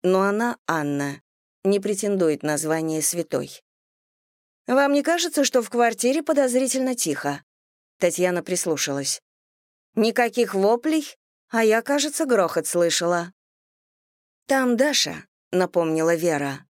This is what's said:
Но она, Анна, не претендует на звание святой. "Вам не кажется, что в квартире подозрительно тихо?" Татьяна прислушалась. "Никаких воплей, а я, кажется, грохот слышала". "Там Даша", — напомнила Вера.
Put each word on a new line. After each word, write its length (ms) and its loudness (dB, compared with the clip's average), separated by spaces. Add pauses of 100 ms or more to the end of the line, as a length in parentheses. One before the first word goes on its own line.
Но 220 2
она, 340 -2 (100)
Анна, 540 -4 (420)
не 160 2
претендует 640 -2
на 140 -2
звание 440 -2
святой. 600 -4 (1040)
"Вам 260 2
не 100 2
кажется, 400 0
что 180 2
в 80 -10
квартире 540 0
подозрительно 720 0
тихо?" 480 -4 (560)
Татьяна 440 0
прислушалась. 800 -4 (760)
"Никаких 600 0
воплей, 600 0 (340)
а 140 0
я, 180 4
кажется, 440 -2
грохот 420 0
слышала". 640 0 (1160)
"Там 280 2
Даша", — 500 0 (260)
напомнила 640 2
Вера. 580 -2